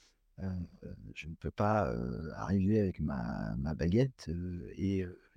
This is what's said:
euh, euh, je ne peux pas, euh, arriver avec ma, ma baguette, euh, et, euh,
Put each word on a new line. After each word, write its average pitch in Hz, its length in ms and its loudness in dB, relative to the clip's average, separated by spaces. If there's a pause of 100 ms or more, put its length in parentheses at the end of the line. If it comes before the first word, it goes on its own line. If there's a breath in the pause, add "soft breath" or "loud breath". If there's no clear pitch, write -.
(400 soft breath)
euh, 95 100 -4 (340)
euh, - 100 -12 (200)
je - 140 -12
ne 82 80 -8
peux 78 160 -6
pas, 104 380 2
euh, 62 460 -4
arriver 101 440 4
avec 95 200 2
ma, 58 580 -2
ma 71 180 -2
baguette, 101 540 2
euh, 87 460 -6
et, 95 280 0
euh, 90 160 -10 (180)